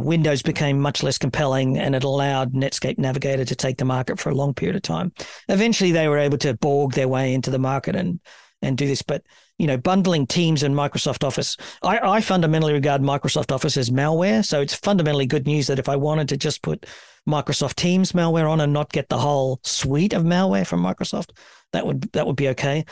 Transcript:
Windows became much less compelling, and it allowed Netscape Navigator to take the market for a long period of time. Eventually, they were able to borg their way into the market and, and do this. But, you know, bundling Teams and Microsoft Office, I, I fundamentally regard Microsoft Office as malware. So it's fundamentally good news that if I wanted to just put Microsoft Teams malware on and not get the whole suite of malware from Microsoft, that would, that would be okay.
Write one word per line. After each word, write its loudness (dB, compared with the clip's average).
Windows 2
became 0
much 0
less 0
compelling, 0
and 0
it -2
allowed 0
Netscape -2
Navigator -2
to -4
take -4
the -2
market -2
for -4
a 0
long 0
period -4
of -4
time. -4
Eventually, 2
they 4
were 2
able 2
to 0
borg 0
their 0
way 0
into -2
the 0
market -2
and, -4
and -2
do 0
this. -2
But, -6
you 0
know, 2
bundling 2
Teams 2
and 2
Microsoft -2
Office, -2
I, 2
I 2
fundamentally 2
regard 2
Microsoft 0
Office 0
as 0
malware. 2
So 0
it's -2
fundamentally 2
good 0
news 0
that 0
if -2
I 0
wanted 0
to -2
just -4
put -6
Microsoft -2
Teams 2
malware 2
on 2
and 2
not -2
get -2
the 0
whole 0
suite 0
of 0
malware 2
from 0
Microsoft, -4
that -4
would, -4
that -2
would -2
be 0
okay. -2